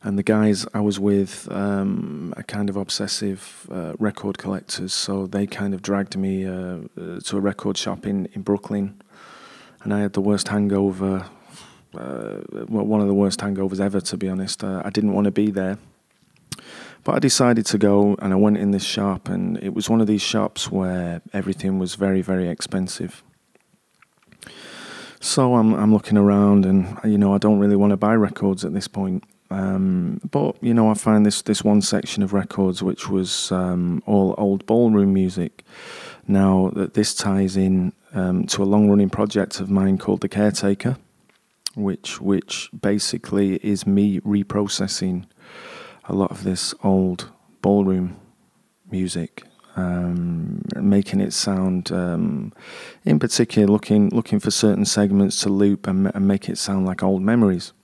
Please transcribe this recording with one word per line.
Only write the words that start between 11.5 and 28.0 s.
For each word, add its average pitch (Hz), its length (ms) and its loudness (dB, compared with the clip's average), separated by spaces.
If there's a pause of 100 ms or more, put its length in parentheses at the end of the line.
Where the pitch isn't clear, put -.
uh, 58 420 -10 (300)
well, 104 160 0
one 107 160 2
of 101 60 2
the 101 80 2
worst 98 240 2
hangovers 98 400 -2
ever, 98 220 0
to 95 160 -8
be 95 120 -4
honest. 95 360 -6
Uh, 95 200 -6
I 101 60 -6
didn't 104 220 2
want 101 140 2
to 101 40 2
be 104 220 0
there, 95 260 -4 (1300)
but - 100 0
I - 60 2
decided 120 460 2
to 107 120 -2
go, 101 420 4
and 95 120 -2
I 95 40 2
went 104 200 4
in 101 160 0
this 98 120 -2
shop, 101 440 -4
and 92 300 -4
it 95 140 -8
was 98 160 -6
one 113 120 2
of 107 80 2
these 104 140 2
shops - 480 -4
where 90 520 -4 (100)
everything 95 460 -4
was 92 160 -4
very, 95 280 0
very 92 260 -2
expensive. 92 720 -8 (2000)
So 127 340 2
I'm, 110 200 6
I'm 107 180 4
looking 104 260 4
around, 101 480 6
and, 95 380 2
you 104 140 2
know, 98 140 4
I 101 60 2
don't 104 220 4
really 101 160 4
wanna 101 200 4
buy 107 180 2